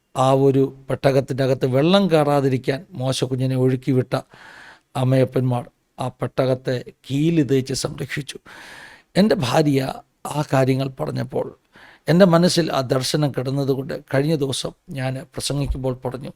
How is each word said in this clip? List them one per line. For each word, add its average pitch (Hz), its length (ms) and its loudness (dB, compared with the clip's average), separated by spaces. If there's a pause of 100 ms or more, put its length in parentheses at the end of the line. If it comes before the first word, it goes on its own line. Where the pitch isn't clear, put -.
(140)
ആ 131 140 2 (120)
ഒരു 135 220 4 (200)
പെട്ടകത്തിൻ്റെ 135 600 0
അകത്ത് 127 220 0
വെള്ളം 160 400 4
കയറാതിരിക്കാൻ 143 760 2 (120)
മോശ 131 320 -2
കുഞ്ഞിനെ 131 320 -2
ഒഴുക്കിവിട്ട 127 580 0 (800)
അമ്മയപ്പന്മാർ 127 680 0 (340)
ആ 127 120 -4
പെട്ടകത്തെ 131 680 -2 (240)
കീല് 156 440 0
തേച്ച് 131 300 0
സംരക്ഷിച്ചു. - 640 -8 (760)
എൻ്റെ 202 220 4
ഭാര്യ 139 420 2 (460)
ആ 143 180 -4
കാര്യങ്ങൾ 135 480 0
പറഞ്ഞപ്പോൾ 127 540 -6 (640)
എൻ്റെ 175 180 6
മനസ്സിൽ 170 440 4
ആ 139 160 -2
ദർശനം 139 440 0
കിടന്നതുകൊണ്ട് 135 640 -2 (120)
കഴിഞ്ഞ 147 300 0
ദിവസം 135 360 -6 (180)
ഞാൻ 131 240 -6 (120)
പ്രസംഗിക്കുമ്പോൾ 131 680 -4
പറഞ്ഞു, 123 400 -10